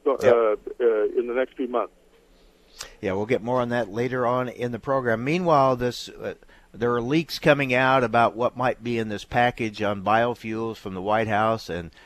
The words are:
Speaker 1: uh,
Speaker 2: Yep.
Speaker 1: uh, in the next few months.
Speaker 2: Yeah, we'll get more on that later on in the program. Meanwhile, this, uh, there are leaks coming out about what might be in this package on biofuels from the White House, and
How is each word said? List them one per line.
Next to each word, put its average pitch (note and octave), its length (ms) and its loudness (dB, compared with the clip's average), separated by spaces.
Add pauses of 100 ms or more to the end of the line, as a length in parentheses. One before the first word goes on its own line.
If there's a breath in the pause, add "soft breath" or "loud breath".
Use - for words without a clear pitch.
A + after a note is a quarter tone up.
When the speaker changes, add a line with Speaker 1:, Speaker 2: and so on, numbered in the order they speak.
Speaker 1:
uh, C3+ 160 2
Speaker 2:
Yep. A#2 360 4 (220)
Speaker 1:
uh, A2 240 2 (140)
in A#2+ 80 -2
the A#2 80 -6
next B2+ 200 -4
few B2+ 140 -6
months. A#2 240 -4 (1080 loud breath)
Speaker 2:
Yeah, F#2+ 100 -2
we'll G2+ 140 -2
get A2 160 0
more B2 180 0
on A#2+ 100 -2
that A#2+ 200 -2
later B2 360 -2
on B2 220 0
in A#2+ 240 -6
the A#2 60 -8
program. B2 460 -2
Meanwhile, D3 520 2
this, B2 320 -6
uh, G#2 260 -10 (380 soft breath)
there A#2+ 220 -2
are A#2+ 80 0
leaks D3 360 -2
coming C#3 360 2
out C3 300 4
about A2+ 320 2
what A#2 200 -2
might B2 260 -2
be A#2+ 140 -2
in A2 140 -2
this G2+ 140 -8
package A#2+ 580 0
on G2+ 200 -2
biofuels A2+ 760 0
from F#2+ 180 -10
the F#2 80 -6
White G#2+ 260 0
House, A2 400 0
and E2+ 220 -6 (160 soft breath)